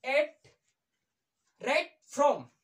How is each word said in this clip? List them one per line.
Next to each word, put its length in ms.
एट 500
right 340
from। 300